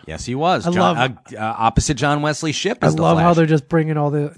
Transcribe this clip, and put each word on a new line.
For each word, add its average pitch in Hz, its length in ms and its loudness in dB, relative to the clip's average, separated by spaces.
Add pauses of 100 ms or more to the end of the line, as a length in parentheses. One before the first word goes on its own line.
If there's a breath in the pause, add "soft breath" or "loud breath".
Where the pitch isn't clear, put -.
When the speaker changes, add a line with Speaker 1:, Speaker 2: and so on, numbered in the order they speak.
Speaker 1:
Yes, 80 180 -10
he 123 100 -6
was. 160 320 0
Speaker 2:
I 175 40 0
Speaker 1:
John, 175 240 2
Speaker 2:
love 123 220 -2 (160)
Speaker 1:
uh, - 40 -14
uh, 110 200 -6
opposite 113 380 0
John 147 260 -2
Wesley 151 300 -4
Shipp - 320 -4
Speaker 2:
I 147 40 2
Speaker 1:
is 156 80 2
the 160 60 -2
Speaker 2:
love 165 160 4
how 165 80 2
Speaker 1:
Flash. 175 120 4
Speaker 2:
they're 165 80 4
just 151 240 0
bringing 156 280 0
all 147 140 0
the, 147 260 -4